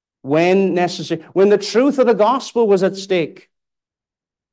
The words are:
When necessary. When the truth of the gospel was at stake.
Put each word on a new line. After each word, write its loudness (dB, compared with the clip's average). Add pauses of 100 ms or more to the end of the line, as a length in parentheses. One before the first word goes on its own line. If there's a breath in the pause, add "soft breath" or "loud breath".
(220)
When 0
necessary. -4 (120 loud breath)
When 4
the 4
truth 0
of 4
the 2
gospel 0
was 2
at -2
stake. -6 (1040)